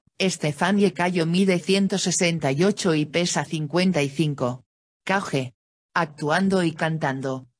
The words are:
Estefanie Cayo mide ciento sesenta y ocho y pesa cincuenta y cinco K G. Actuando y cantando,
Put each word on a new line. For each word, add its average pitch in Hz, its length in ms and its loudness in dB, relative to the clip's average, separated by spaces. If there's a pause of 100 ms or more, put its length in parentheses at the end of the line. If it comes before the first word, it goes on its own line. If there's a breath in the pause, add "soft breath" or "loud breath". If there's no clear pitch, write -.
(160)
Estefanie 185 760 0
Cayo 175 320 0
mide 180 320 2
ciento 190 400 0
sesenta 165 540 0
y 143 120 0
ocho 196 300 0
y 151 120 0
pesa 165 400 -2
cincuenta 160 580 0
y 139 60 -2
cinco 139 540 -2 (400)
K 196 180 0
G. 131 320 -4 (420)
Actuando 175 680 0
y 165 100 0
cantando, 135 760 -4 (120)